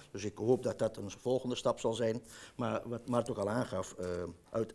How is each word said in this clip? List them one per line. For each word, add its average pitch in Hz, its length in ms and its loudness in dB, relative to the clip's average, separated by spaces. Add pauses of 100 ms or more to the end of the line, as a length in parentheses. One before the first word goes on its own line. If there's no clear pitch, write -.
(120)
Dus 104 120 -6
ik 104 140 -4
hoop 120 260 4
dat 110 160 0
dat - 180 2
een 101 140 -6
volgende 123 440 0
stap - 240 2
zal 113 140 2
zijn. 113 300 0 (320)
Maar 113 300 0
wat 110 220 -6
Mart 120 220 2
ook 107 80 -4
al 101 120 2
aangaf, 107 440 -2
eh, 90 140 -6 (420)
uit-, - 260 -2